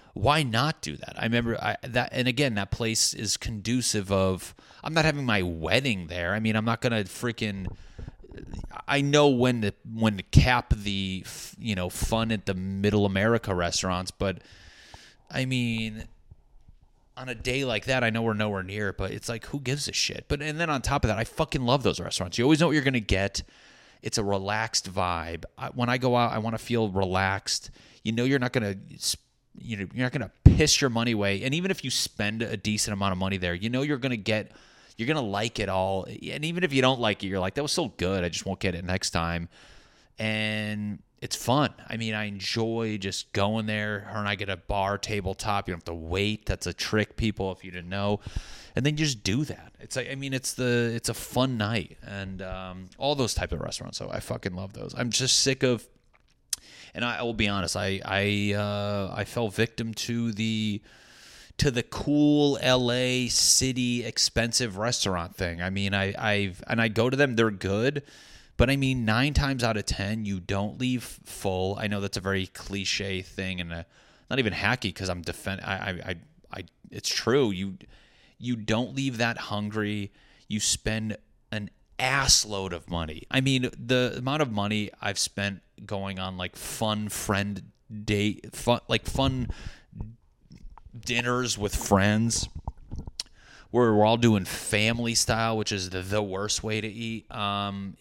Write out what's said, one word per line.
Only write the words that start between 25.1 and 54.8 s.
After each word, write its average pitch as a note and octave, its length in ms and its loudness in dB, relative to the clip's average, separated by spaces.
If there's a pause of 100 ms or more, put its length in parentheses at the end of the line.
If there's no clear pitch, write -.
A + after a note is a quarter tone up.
I, C3 120 -8
when B2 200 0
I B2+ 80 2
go B2 180 4
out, A#2+ 160 4
I - 60 -2
wanna A2 220 -2
feel A2+ 300 2
relaxed. F#2+ 800 0 (320)
You A#2+ 80 0
know A#2 120 2
you're C3+ 140 4
not B2 160 -2
gonna G#2 220 0 (180)
s-, - 240 -4 (400)
you A2+ 200 -8
know, F#2+ 180 -4
you're B2+ 100 0
not B2 60 -2
gonna A2+ 200 -4 (120)
piss - 360 10
your C3+ 120 4
money A#2 220 2
away. G2+ 280 2
And C3+ 140 0
even F3+ 160 0
if - 120 -6
you C3+ 60 -4
spend A2 540 -2
a A2 140 -4
decent G#2+ 360 -2
amount G2 200 0
of F2+ 40 0
money F#2+ 200 0
there, F2 180 0
you G2+ 140 -4
know B2+ 120 0
you're D3 160 0
gonna B2 180 -2
get, G#2+ 360 -2 (440)
you're A2+ 120 -4
gonna D#3 140 0
like A2 380 -2
it G2 100 -2
all. F#2+ 360 0
And - 400 -8
even F3 180 -2
if D#3 80 2
you C3+ 120 4
don't B2+ 160 4
like G#2+ 240 0
it, G2 40 -2
you're F#2+ 120 0
like, F#2+ 160 -2
"That C#3+ 80 0
was D3 80 -2
so D3+ 260 0
good, F2+ 260 0
I F2 60 0
just - 160 -6
won't F#2+ 140 -4
get F#2 160 0
it F2 100 -8
next F2+ 240 -2
time." E2+ 400 -2 (720)
And G#2+ 800 -2 (220)
it's - 140 -8
fun. C3+ 380 2 (140)
I A2+ 100 -6
mean, A2+ 160 -2
I G#2+ 120 0
enjoy A2 760 -2
just F#2+ 340 -6
going G#2+ 320 2
there. G#2+ 360 -2
Her G#2+ 180 -6
and G#2 80 -2
I G2+ 80 0
get G2 140 -4
a F#2 80 -4
bar G2 420 -2
tabletop. G2+ 680 -2
You F#2+ 60 -2
don't E2+ 60 -6
have - 60 -18
to E2+ 100 -8
wait. F#2 500 -2
That's - 220 -4
a F2 60 -4
trick, - 440 0
people, G2 340 0
if - 120 -12
you F#2 80 -14
didn't F2 180 -10
know. G2+ 300 0 (560)
And B2 100 2
then D3+ 120 2
you D#3 80 2
just B2 180 -2
do B2+ 220 0
that. - 340 -10
It's - 160 -14
like, C3 160 -4
I C3+ 40 -8
mean, C3+ 180 -6
it's C3 200 -4
the, A#2+ 400 2
it's A#2 140 -6
a A2+ 60 0
fun B2+ 440 -2
night, G#2 480 -2
and, F#2+ 360 -10
um, F#2 560 -10
all C#3+ 180 0
those B2+ 180 0
type - 200 -2
of D#2 80 -4
restaurants. - 360 -8
So G1+ 140 -8
I - 80 -4
fucking - 340 -6
love G2 200 -10
those. F#2+ 220 -12